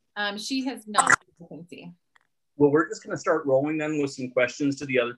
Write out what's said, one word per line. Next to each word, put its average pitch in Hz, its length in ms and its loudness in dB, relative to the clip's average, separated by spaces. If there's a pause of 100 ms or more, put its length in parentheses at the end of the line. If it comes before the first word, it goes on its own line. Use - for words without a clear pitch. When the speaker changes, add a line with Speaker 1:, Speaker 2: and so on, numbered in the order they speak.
(160)
Speaker 1:
Um, 208 220 -2
she 262 280 -4
has 262 220 -8
not, - 300 4 (240)
I 170 60 -20
can 170 200 -16
see. - 240 -18 (640)
Speaker 2:
Well, 143 140 6
we're 156 180 4
just - 160 -10
gonna 202 140 -6
start 156 300 0
rolling 143 320 2
then 151 200 -2
with 139 120 -2
some 127 180 -8
questions 127 460 0
to 143 100 -8
the 131 140 2
other 120 180 -2